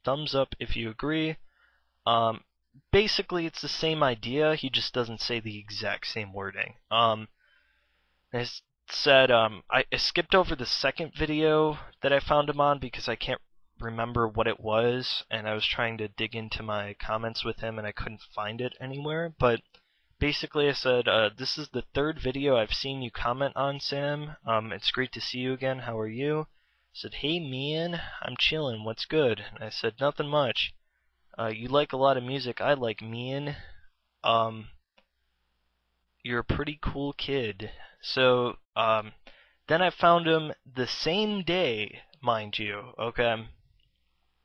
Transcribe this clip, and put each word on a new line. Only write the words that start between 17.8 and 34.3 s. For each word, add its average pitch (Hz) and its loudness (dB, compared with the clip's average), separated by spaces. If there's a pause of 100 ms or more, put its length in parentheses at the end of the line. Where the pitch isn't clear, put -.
I 104 -6
couldn't 107 -10
find 110 -8
it 127 -4
anywhere, 151 -6
but 117 4 (580)
basically 147 2
I 135 2
said, 123 2
uh, 107 6
"This - -6
is 151 -8
the 123 -4 (100)
third 151 0
video 131 2
I've 107 2
seen 135 -4
you 120 -6
comment 131 -2
on, 139 -2
Sam. 147 -4
Um, 110 0
it's 92 -2
great 131 -2
to 113 -10
see - -6
you 127 0
again. 131 -2
How 117 -4
are 110 -2
you?" 143 -2
I - -18
said, - -12
"Hey, 160 -2
Mian, 156 -4 (220)
I'm - -8
chillin'. 127 0
What's 110 -6
good?" 120 2 (120)
And - -14
I 107 -8
said, 113 -4
"Nothing 147 0
much. 143 0 (640)
Uh, 113 -4
you 110 -6
like 143 2
a 131 -2
lot 135 6
of 123 -2
music 127 -6
I 135 4
like, 117 -2
Mian. 131 -6 (680)
Um, 113 2 (1500)